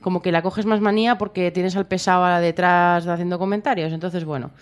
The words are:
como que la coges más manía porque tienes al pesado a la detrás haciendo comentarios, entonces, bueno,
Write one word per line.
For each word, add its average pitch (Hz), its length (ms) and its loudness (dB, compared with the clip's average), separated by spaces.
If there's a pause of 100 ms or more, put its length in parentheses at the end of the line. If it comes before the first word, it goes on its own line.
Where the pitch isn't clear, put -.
como 180 200 -2
que 180 100 -2
la 165 100 2
coges 190 240 -4
más 214 160 2
manía 220 360 2
porque 185 340 -2
tienes 180 240 -2
al 196 100 -2
pesado 180 400 2
a 180 60 4
la 175 80 2
detrás 175 680 2
haciendo 175 300 -2
comentarios, 190 560 -2
entonces, 170 320 -6
bueno, 143 260 -6 (100)